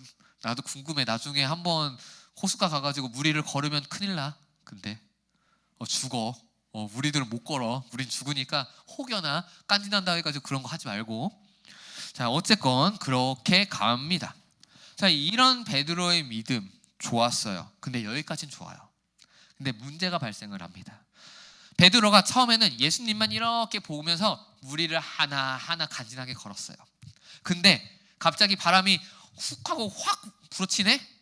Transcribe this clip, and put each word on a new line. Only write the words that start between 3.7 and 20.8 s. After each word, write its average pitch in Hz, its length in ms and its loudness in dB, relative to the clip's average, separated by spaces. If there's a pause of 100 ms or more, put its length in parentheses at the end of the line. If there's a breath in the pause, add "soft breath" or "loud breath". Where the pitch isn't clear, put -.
큰일 196 320 -6
나. 147 200 -6 (280)
근데, 104 340 -12 (800)
어, 117 80 -10
죽어. 123 480 -2 (380)
어, 107 220 -8
우리들은 139 360 0
못 117 140 -6
걸어. 127 480 -2
우린 123 160 -8
죽으니까 135 580 -4 (320 loud breath)
혹여나 185 480 -4 (220 soft breath)
깐지난다 202 440 0
해가지고 156 300 -2
그런 135 200 -4
거 123 60 -12
하지 - 200 -10
말고. 110 440 -4 (800 loud breath)
자, 123 160 -4
어쨌건 156 720 2
그렇게 131 680 2
갑니다. 123 680 -2 (640 loud breath)
자, 196 120 2
이런 226 560 2
베드로의 170 600 0
믿음 113 440 -4 (300)
좋았어요. 117 720 -2 (100)
근데 123 240 -6
여기까진 147 460 -6
좋아요. 90 260 -16 (800 soft breath)
근데 135 160 -4
문제가 156 460 -4
발생을 104 440 -6
합니다. - 420 -18 (720 loud breath)